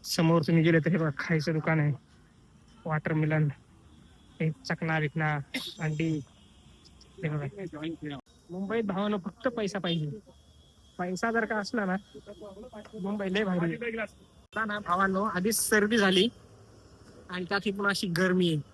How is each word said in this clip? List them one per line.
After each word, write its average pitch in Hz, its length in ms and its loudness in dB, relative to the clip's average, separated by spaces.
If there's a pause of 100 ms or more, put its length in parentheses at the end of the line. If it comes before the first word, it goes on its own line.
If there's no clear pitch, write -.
समोर 165 380 4
तुम्ही 165 200 4
गेले 165 160 6
तर 151 100 2
हे 165 100 2
बघा, 156 200 0
खायचं 160 340 0
दुकान 156 280 2
आहे, 147 120 2 (920)
वॉटरमेलन, 156 640 2 (920)
हे 160 100 2
चकना 160 500 -2
बिकना, 151 380 0 (420)
अंडी. 156 400 -2 (1040)
हे 156 40 0
बघा. 151 880 -8 (320)
मुंबईत 196 340 -4
भावानं 202 340 -2
फक्त 190 300 -6
पैसा 208 300 -4
पाहिजे. 170 320 -2 (880)
पैसा 185 340 -2
जर 226 120 2
का 214 140 -2
असला 208 260 -2
ना, 185 120 0 (1040)
मुंबई 196 340 -4
लय 214 100 2
भारी 180 160 2
आहे. 220 380 -2
आता - 680 -8
ना 208 140 -4
भावांनो, 190 440 2
आधीच 208 320 0
सर्दी 214 440 4
झाली 196 300 6 (1000)
आणि 180 180 -6
त्यात 202 160 0
ही 208 60 2
पुन्हा 202 200 0
अशी 196 160 0
गरमी 180 420 4
आहे 156 100 2 (160)